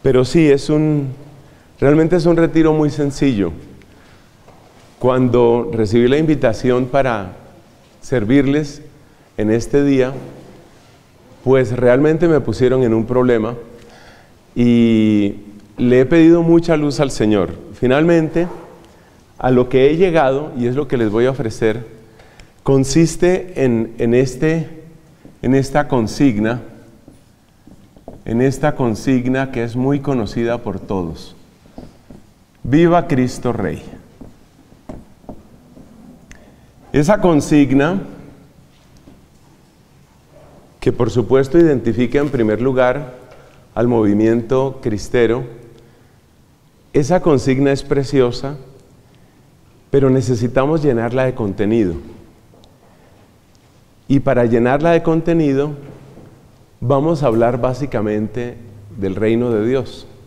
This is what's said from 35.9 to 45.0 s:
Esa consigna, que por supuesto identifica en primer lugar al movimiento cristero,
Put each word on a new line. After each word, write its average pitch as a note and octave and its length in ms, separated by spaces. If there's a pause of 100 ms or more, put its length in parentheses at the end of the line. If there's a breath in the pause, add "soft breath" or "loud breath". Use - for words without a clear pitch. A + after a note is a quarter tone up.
Esa D#3+ 300
consigna, D3 800 (2750)
que C3 120
por A#2 180
supuesto B2+ 480
identifica B2 600
en D3 100
primer G#2+ 320
lugar B2+ 540 (580 loud breath)
al A#2 140
movimiento A#2 960
cristero, A#2 600 (1500 soft breath)